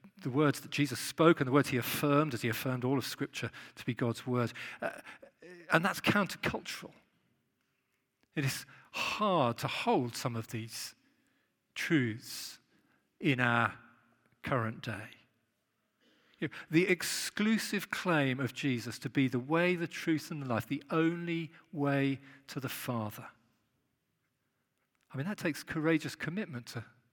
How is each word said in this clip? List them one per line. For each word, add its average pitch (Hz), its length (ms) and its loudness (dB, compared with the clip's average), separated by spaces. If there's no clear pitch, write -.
the 139 120 -6
words 143 300 4
that - 100 -16
Jesus 139 280 0
spoke 165 400 6
and 135 80 2
the 127 40 -2
words 139 180 6
he 139 80 0
affirmed 143 560 2
as 113 80 -6
he 120 80 0
affirmed 127 340 -2
all 135 140 2
of 117 80 -2
Scripture - 460 -6
to - 100 -16
be 131 80 0
God's 117 320 -2
word. 123 260 0
Uh, - 80 -4
and 160 120 4
that's 185 180 -2
countercultural. - 920 -2
It 147 100 2
is - 200 -2
hard 165 680 2
to - 80 -2
hold 143 480 0
some 120 200 -4
of 113 120 -6
these - 460 -8
truths - 880 -2
in 139 200 2
our 117 340 4
current 117 400 -2
day. 107 260 -8
You 156 100 -2
know, - 40 -12
the 165 180 6
exclusive - 1000 0
claim 139 500 2
of 127 140 -2
Jesus 123 460 -2
to - 100 -6
be 135 180 4
the 127 120 0
way, 165 360 2
the 170 120 -4
truth, - 420 -2
and 151 140 -6
the 135 40 -6
life, 117 200 0
the 139 240 -4
only 165 580 0
way 139 480 2
to - 100 -8
the 123 100 -4
Father. 117 560 -4
I - 60 -8
mean, 135 80 -4
that 202 120 -4
takes 156 260 -2
courageous 156 520 0
commitment 156 520 -6
to, - 160 -8